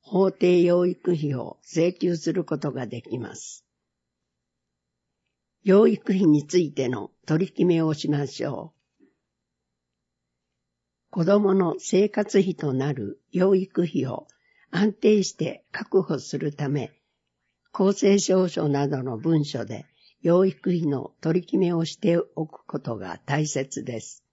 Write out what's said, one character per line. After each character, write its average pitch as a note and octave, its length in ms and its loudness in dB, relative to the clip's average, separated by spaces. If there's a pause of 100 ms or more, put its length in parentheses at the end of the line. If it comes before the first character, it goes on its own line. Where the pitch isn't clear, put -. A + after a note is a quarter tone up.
法 F#3+ 300 2
定 F3+ 320 4
養 F3 240 4
育 F3+ 280 -2
費 D3 200 -4
を - 300 -10
請 E3+ 280 0
求 F3 240 -2
す D#3+ 160 -4
る E3 120 -2
こ D#3 140 -4
と D3 120 -4
が B2+ 160 -8
で G#2+ 160 -12
き D3+ 160 -8
ま A#2+ 160 -10
す。 - 320 -18 (2000)
養 G3+ 240 6
育 G#3 240 0
費 F#3+ 140 4
に D3 200 4
つ F3+ 140 -2
い D3 100 0
て C3 180 -2
の A2+ 220 -6 (160)
取 E3 200 0
り - 60 -16
決 - 120 0
め E3 180 4
を D#3 120 0
し D3 160 -6
ま C#3+ 180 -2
し - 180 -8
ょ - 280 -10 (260)
う。 - 60 -20 (2000)
子 E3 140 -2
ど G3+ 160 4
も G3 140 2
の F3+ 260 2
生 G3 280 2
活 G#3 300 0
費 F#3 160 2
と C#3+ 180 -4
な C3+ 200 0
る A2 280 -8 (120)
養 F#3+ 240 4
育 F#3+ 260 -2
費 C3+ 240 -2
を - 220 -10 (460)
安 G3+ 200 2
定 G#3 280 4
し - 120 -6
て - 360 -8
確 - 300 -2
保 C#3+ 180 -4
す - 200 -10
る C#3+ 160 -6
た C#3+ 160 -6
め、 C#3 220 -4 (800)
公 G3 200 2
正 G3+ 260 4
証 F#3 300 2
書 D#3 220 -2
な C#3 180 0
ど C#3 140 -4
の B2 160 -6
文 D#3 260 2
書 A#2 220 -8
で A2 180 -12 (380)
養 F3+ 240 4
育 F#3+ 240 -4
費 E3+ 160 0
の C#3+ 340 -4
取 E3+ 220 0
り - 40 -18
決 - 120 -2
め F3 160 2
を E3 100 0
し - 120 -8
て E3+ 200 0 (200)
お D#3 100 -6
く - 180 -20
こ - 160 -8
と D3 160 -8
が F#2 300 -10
大 D3+ 200 -2
切 C3+ 380 -6
で A#2 160 -10
す。 - 320 -20